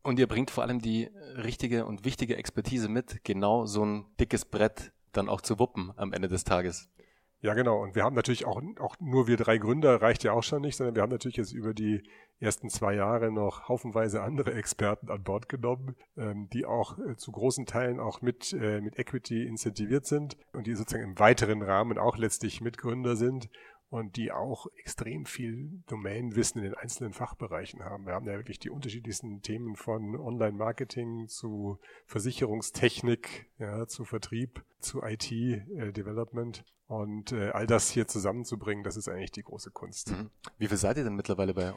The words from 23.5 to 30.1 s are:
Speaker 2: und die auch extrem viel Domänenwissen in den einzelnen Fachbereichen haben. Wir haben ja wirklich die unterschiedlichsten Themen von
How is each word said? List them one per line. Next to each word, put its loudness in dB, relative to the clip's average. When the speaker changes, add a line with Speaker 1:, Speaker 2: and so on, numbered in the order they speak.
Speaker 2:
und -6
die -2
auch -6
extrem -8
viel -8
Domänenwissen 0
in -4
den -6
einzelnen -8
Fachbereichen -8
haben. -10
Wir -4
haben -4
ja -4
wirklich -10
die -8
unterschiedlichsten -8
Themen -6
von -4